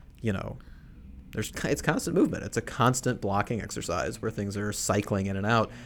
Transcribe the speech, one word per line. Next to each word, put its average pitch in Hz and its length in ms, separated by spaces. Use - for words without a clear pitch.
you 113 120
know, - 260
there's, - 180
it's - 180
constant 170 320
movement. 208 300
It's - 120
a 113 60
constant 123 580
blocking 104 400
exercise 85 600
where 110 80
things 101 260
are 104 160
cycling 101 540
in 98 100
and 95 100
out 113 260